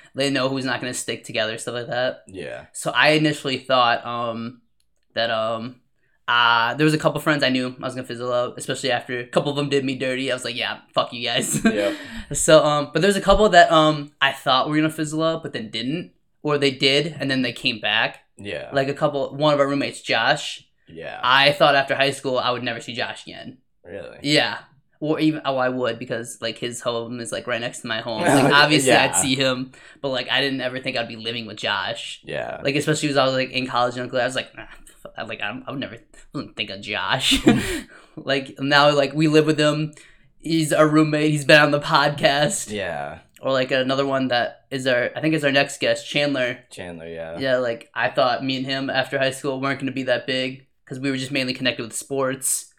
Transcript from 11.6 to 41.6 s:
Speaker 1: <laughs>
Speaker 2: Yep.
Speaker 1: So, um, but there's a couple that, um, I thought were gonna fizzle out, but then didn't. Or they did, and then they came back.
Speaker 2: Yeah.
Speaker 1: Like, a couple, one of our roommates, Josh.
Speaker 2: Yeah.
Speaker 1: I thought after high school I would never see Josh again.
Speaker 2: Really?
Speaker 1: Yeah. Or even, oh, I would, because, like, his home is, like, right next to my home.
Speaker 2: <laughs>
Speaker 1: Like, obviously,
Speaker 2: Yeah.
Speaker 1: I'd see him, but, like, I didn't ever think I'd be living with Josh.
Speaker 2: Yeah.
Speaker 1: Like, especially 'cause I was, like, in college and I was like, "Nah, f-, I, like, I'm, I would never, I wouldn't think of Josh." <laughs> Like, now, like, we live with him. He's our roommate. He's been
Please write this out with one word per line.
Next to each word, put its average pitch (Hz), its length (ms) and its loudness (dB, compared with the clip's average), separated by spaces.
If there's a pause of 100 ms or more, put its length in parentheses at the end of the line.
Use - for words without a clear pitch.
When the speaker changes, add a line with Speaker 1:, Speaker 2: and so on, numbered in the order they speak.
Speaker 1:
<laughs> - 40 0
Speaker 2:
Yep. 101 300 0 (400)
Speaker 1:
So, 156 300 6
um, 147 280 0
but 160 100 0
there's 196 140 4
a 190 40 -4
couple 196 280 6
that, 175 240 10
um, 156 480 4
I 139 120 2
thought 131 360 0
were 151 80 0
gonna 156 140 2
fizzle 156 320 -4
out, 160 200 -2
but - 100 -10
then 110 180 -8
didn't. 131 420 -6 (300)
Or 147 140 0
they 139 140 2
did, 143 480 2
and 139 120 -4
then 131 120 2
they 123 100 -2
came 120 280 -4
back. 110 400 -2 (160)
Speaker 2:
Yeah. 80 360 -10
Speaker 1:
Like, 135 160 -10
a 139 60 -4
couple, 143 420 -4
one 151 180 2
of 139 60 4
our 139 80 2
roommates, 131 340 -4
Josh. 127 600 -2 (220)
Speaker 2:
Yeah. - 360 -14
Speaker 1:
I 139 300 6
thought 147 220 6
after 135 200 2
high 135 180 2
school 131 260 -4
I 120 120 0
would 120 120 -4
never 120 180 -6
see 120 140 -12
Josh 107 320 -8
again. 85 320 -16 (260)
Speaker 2:
Really? 87 380 -14
Speaker 1:
Yeah. 131 360 0 (420)
Or 151 200 0
even, 156 240 2
oh, 135 120 -2
I 127 120 2
would, 123 300 -2
because, 120 420 -8
like, 117 180 -6
his 120 220 -6
home 120 400 -6
is, 117 120 -10
like, 95 140 -6
right 120 140 -2
next 123 200 -8
to - 60 -10
my 113 140 -4
home. 113 220 -4
Speaker 2:
<laughs> 170 40 0
Speaker 1:
Like, 143 260 4
obviously, 147 380 6
Speaker 2:
Yeah. 123 140 6
Speaker 1:
I'd 135 120 0
see 131 200 0
him, 131 360 -2 (300)
but, 143 80 -4
like, 127 200 -4
I 127 100 2
didn't 135 200 0
ever 127 200 -6
think 127 160 -6
I'd 117 120 -2
be 117 80 -12
living 117 300 -8
with 104 100 -12
Josh. 101 680 -4
Speaker 2:
Yeah. 62 400 -6
Speaker 1:
Like, 139 120 -2
especially 151 320 0
'cause 139 80 -4
I 139 80 4
was, 131 100 2
like, 131 160 -2
in 127 160 -4
college 123 300 0
and 123 160 -8
I 123 120 0
was 127 100 -4
like, 120 220 -8
"Nah, 113 60 -14
f-, - 440 -20 (100)
I, - 60 -8
like, 110 180 -12
I'm, 113 280 -8
I - 20 -10
would 135 80 -10
never, 107 160 -10
I 95 40 -16 (360)
wouldn't - 220 -12
think 104 140 -6
of 95 100 -12
Josh." 101 600 0 (420)
<laughs> - 340 -20
Like, 135 420 -4
now, 143 340 6
like, 143 220 2
we 156 140 4
live 151 180 6
with 151 140 2
him. 151 340 0 (440)
He's 160 340 0
our 156 160 6
roommate. 151 420 4
He's 151 140 0
been 151 160 8